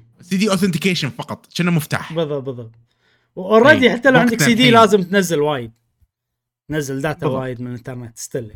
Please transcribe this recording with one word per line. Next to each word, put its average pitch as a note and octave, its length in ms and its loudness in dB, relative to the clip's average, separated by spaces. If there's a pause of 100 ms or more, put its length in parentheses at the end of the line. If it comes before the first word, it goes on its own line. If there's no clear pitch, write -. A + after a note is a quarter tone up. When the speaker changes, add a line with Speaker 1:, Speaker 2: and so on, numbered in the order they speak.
(200)
Speaker 1:
سي - 160 -6
دي G3 140 0
authentication F#3 560 -2
فقط، - 480 -12
كأنه F3 160 -2
مفتاح. D#3 420 -4
Speaker 2:
بالضبط، D3+ 300 -4
بالضبط. A#2+ 320 -12 (600)
وأوريدي A#3 500 4
Speaker 1:
إيه، A3 60 4
Speaker 2:
حتى C4 180 2
لو B3+ 100 4
عندك A#3+ 120 2
Speaker 1:
وقتنا - 160 0
Speaker 2:
سي A#3+ 60 4
دي A3 80 2
Speaker 1:
الحين. A#3+ 120 6
Speaker 2:
لازم G#3+ 280 6
تنزل F3+ 380 0
وايد. C3+ 320 -4 (1000)
نزل C#3 320 -6
داتا D3 180 -6
Speaker 1:
بالضبط. C3 200 -4
Speaker 2:
وايد B2+ 200 -10
من B2 60 -10
الإنترنت، B2 520 -14
ستيل. A#2+ 380 -10